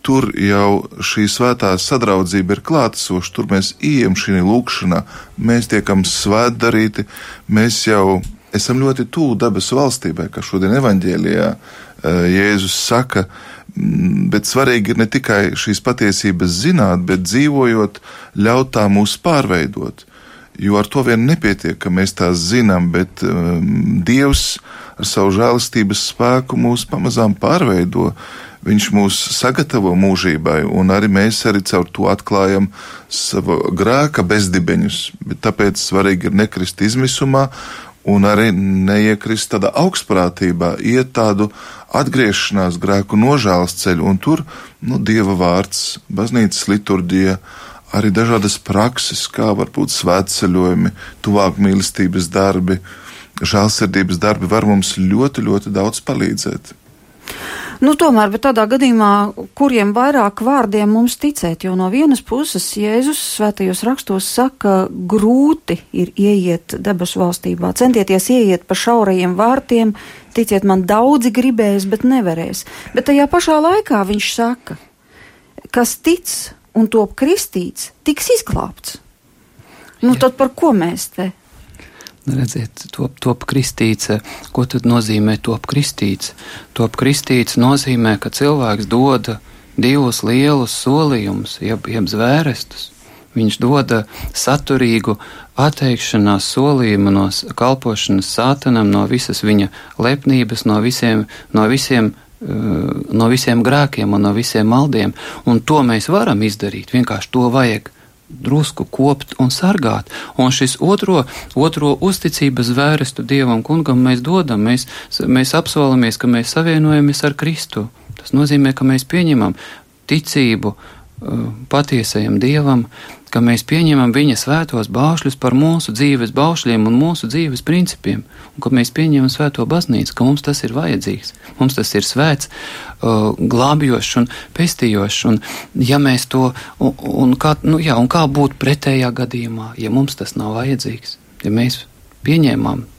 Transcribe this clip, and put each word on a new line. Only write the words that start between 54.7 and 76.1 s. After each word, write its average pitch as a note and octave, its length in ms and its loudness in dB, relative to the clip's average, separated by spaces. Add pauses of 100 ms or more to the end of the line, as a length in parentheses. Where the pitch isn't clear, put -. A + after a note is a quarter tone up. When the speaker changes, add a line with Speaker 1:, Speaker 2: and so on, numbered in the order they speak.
Speaker 1:
ļoti, G#2+ 480 0
ļoti G2+ 300 -2
daudz G2 300 -2
palīdzēt. - 680 -4 (1080)
Speaker 2:
Nu, C#4+ 160 4
tomēr, A#3+ 320 4
bet G#3+ 160 -4
tādā A3+ 240 4
gadījumā, A#3 420 4 (460)
kuriem A3+ 400 2
vairāk B3 480 2
vārdiem G#3+ 480 2
mums A#3 240 2
ticēt? F3+ 480 -4
Jo F#3 140 -2
no F#3 100 0
vienas C4+ 320 2
puses B3+ 460 -4 (100)
Jēzus A#3 460 0 (160)
svētajos G3+ 500 0
rakstos G3+ 400 -2
saka, A#3+ 460 0 (160)
grūti G#3+ 880 2 (180)
ir F3+ 160 -2
ieiet F#3+ 640 0
debesu F#3 460 -2
valstībā. F3+ 500 -2
Centieties G3 640 2
ieiet G3 320 2
pa F#3 80 -2
šaurajiem F#3+ 640 2
vārtiem, A#3 560 2 (420)
ticiet G#3 320 0
man, F#3+ 160 2
daudzi A#3 480 2
gribēs, G#3+ 560 0
bet G#3+ 160 -4
nevarēs. F#3+ 640 0 (260)
Bet B3 160 -2
tajā C#4+ 240 6
pašā E4 320 2
laikā E4+ 480 2
viņš G#3 240 -2
saka, A#3 400 -4 (960)
kas A#3+ 240 0
tic - 400 0 (400)